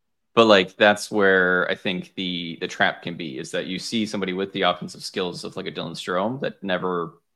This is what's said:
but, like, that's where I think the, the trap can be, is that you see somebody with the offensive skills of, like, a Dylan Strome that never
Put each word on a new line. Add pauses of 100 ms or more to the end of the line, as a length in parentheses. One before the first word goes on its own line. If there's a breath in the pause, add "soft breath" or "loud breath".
(340)
but,
like,
that's
where
I
think
the,
the
trap
can
be,
is
that
you
see
somebody
with
the
offensive
skills
of,
like,
a
Dylan
Strome
that
never (140)